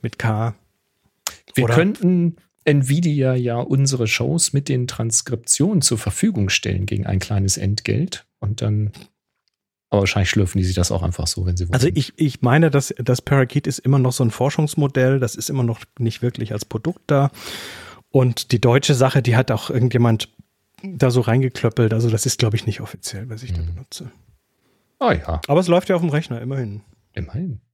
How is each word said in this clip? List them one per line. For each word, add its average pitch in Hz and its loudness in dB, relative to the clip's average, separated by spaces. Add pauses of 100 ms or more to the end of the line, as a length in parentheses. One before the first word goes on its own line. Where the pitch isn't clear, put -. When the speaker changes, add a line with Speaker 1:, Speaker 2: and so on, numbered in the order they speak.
Speaker 1:
mit 117 -8
K. 110 -2 (1000)
Speaker 2:
Wir 127 2
Speaker 1:
Oder 117 2
Speaker 2:
könnten 175 2 (280)
Nvidia 143 2
ja 120 -2
unsere 135 0
Shows 143 0
mit 139 -2
den 127 0
Transkriptionen 127 -2
zur 120 0
Verfügung 110 -2
stellen 95 -2
gegen 98 -4
ein 98 0
kleines 98 -2
Entgelt 107 -2 (140)
und 104 -4
dann, 107 0 (1000)
aber 101 4
wahrscheinlich 95 0
schlürfen 98 0
die 95 2
sich 90 0
das 90 0
auch 85 -2
einfach 92 -4
so, - -4
wenn 90 0
sie 90 -2
wollen. 87 -4
Speaker 1:
Also 135 4
ich, 156 -2
ich 147 -2
meine, 147 4
dass 139 0
das 123 0
Parakit 139 0
ist 139 -4
immer 135 2
noch 123 2
so 135 0
ein 113 2
Forschungsmodell, 139 0
das 123 -2
ist - -8
immer 131 0
noch 117 -2 (180)
nicht 113 -2
wirklich 117 -4
als 107 -8
Produkt - -6
da. 139 2 (800)
Und 127 0
die 117 2
deutsche 131 4
Sache, 127 4
die 117 2
hat 127 2
auch - -4
irgendjemand 117 2 (540)
da 147 0
so 123 4
reingeklöppelt, 117 0
also 113 2
das 110 0
ist, - -4
glaub 110 2
ich, 117 -2
nicht 107 -4
offiziell, 107 -12
was 113 -14
ich 120 -8
da 87 -4
Speaker 2:
Mhm. 82 -6
Speaker 1:
benutze. - -16 (880)
Speaker 2:
Ah 240 2
ja. 78 -4
Speaker 1:
Aber 147 4
es 180 0
läuft 175 2
ja 185 4
auf 170 0
dem 170 0
Rechner, 135 -4
immerhin. 117 -8 (320)
Speaker 2:
Immerhin. 117 -8 (140)